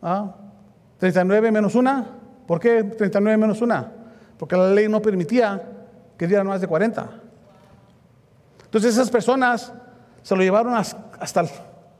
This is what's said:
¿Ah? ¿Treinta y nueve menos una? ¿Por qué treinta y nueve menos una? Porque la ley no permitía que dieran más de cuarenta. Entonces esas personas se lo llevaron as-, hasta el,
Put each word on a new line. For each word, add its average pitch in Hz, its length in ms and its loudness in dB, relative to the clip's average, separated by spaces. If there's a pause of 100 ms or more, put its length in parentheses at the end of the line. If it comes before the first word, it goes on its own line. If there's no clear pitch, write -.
¿Ah? 190 340 -6 (640)
¿Treinta 185 220 0
y 180 60 2
nueve 220 260 2
menos 208 220 0
una? 254 320 0 (400)
¿Por 165 140 -2
qué 233 220 2
treinta 202 360 -2
y 202 40 2
nueve 220 140 2
menos 214 240 0
una? 226 320 -2 (440)
Porque 160 200 -4
la 185 140 4
ley 208 180 4
no 214 140 0
permitía 202 580 0 (560)
que 175 100 -4
dieran 196 200 2
más 196 140 -4
de 190 80 -4
cuarenta. 190 400 -2 (1500)
Entonces 226 320 0
esas 240 160 2
personas 247 640 0 (500)
se - 140 -2
lo 185 60 2
llevaron 226 340 2
as-, 202 200 -4 (220)
hasta 165 220 -4
el, 170 80 0 (520)